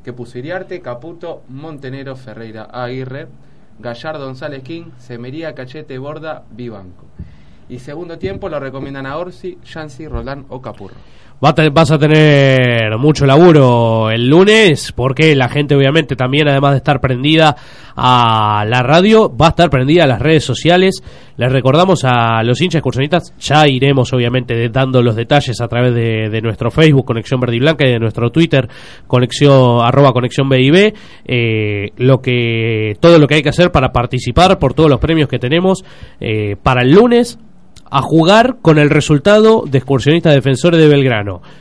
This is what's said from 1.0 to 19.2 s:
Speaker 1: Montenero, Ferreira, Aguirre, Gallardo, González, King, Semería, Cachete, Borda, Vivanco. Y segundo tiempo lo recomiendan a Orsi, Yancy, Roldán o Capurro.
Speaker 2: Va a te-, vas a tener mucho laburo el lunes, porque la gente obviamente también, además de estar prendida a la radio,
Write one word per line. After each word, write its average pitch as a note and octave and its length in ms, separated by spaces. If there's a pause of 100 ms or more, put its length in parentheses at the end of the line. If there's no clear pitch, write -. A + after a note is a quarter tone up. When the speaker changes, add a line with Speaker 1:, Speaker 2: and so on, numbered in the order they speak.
Speaker 1:
Montenero, C3+ 640
Ferreira, A2 500
Aguirre, C3 600 (520)
Gallardo, C3+ 480
González, C3+ 360
King, E3 360
Semería, C3 560
Cachete, C3 420
Borda, C#3 540
Vivanco. G2 560 (600)
Y B2 100
segundo E3 400
tiempo F#3+ 300
lo D#3 100
recomiendan C3+ 480
a C#3 100
Orsi, F3+ 480
Yancy, D#3 440
Roldán C3 400
o B2+ 120
Capurro. G#2 360 (460)
Speaker 2:
Va - 80
a D#3 40
te-, D#3 160
vas D#3 220
a D#3+ 60
tener C3+ 1000
mucho C#3+ 280
laburo B2 840
el A#2 180
lunes, F#3+ 600
porque C3 460
la B2+ 120
gente D3 280
obviamente C#3 400
también, B2+ 320
además C#3 240
de C3+ 60
estar C3+ 220
prendida D3 540 (400)
a A2+ 720
la B2 160
radio, F3+ 520